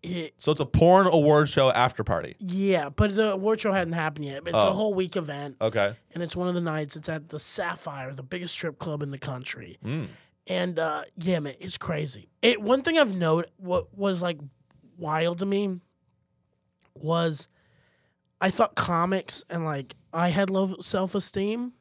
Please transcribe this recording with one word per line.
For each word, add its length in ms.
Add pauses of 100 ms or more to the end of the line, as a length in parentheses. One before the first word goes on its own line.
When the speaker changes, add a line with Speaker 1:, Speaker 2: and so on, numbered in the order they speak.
Speaker 1:
it 360
Speaker 2:
So 140
it's 100
a 40
porn 420
award 420
show 220
after 320
party. 360
Speaker 1:
Yeah, 500
but 260
the 180
award 280
show 100
hadn't 220
happened 320
yet. 180
But 100
it's 100
Speaker 2:
Oh. 40
Speaker 1:
a 60
whole 200
week 220
event. 460
Speaker 2:
Okay. 340 (180)
Speaker 1:
And 80
it's 140
one 140
of 60
the 60
nights. 360
It's 100
at 220
the 100
Sapphire, 760
the 100
biggest 300
strip 260
club 220
in 100
the 60
country. 680
Speaker 2:
Mm. 240 (400)
Speaker 1:
And, 320
uh, 240 (180)
yeah, 180
man, 220
it's 160
crazy. 500 (140)
It, 200
one 200
thing 180
I've 160
noted, 400
what 420
was, 240
like, 180 (580)
wild 420
to 60
me 340 (1160)
was 520 (920)
I 80
thought 260
comics 760
and, 140
like, 320 (160)
I 180
had 200
low 320
self-esteem. 1000